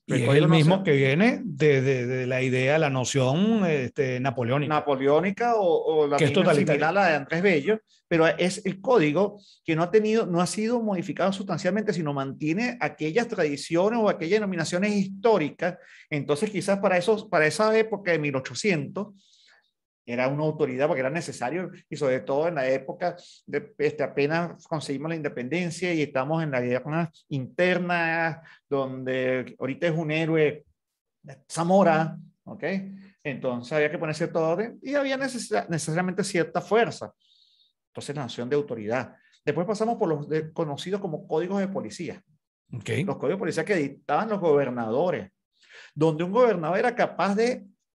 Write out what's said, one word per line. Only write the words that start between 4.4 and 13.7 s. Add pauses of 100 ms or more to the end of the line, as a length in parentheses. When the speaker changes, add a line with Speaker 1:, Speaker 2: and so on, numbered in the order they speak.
Speaker 2:
Napoleónica
o,
o
la
Speaker 1:
Que
es
Speaker 2:
misma
Speaker 1:
totalitaria. (140)
Speaker 2:
similar
a
la
de
Andrés
Bello, (260)
pero
es
el
código (240)
que
no
ha
tenido,
no
ha
sido
modificado
sustancialmente,
sino
mantiene
aquellas
tradiciones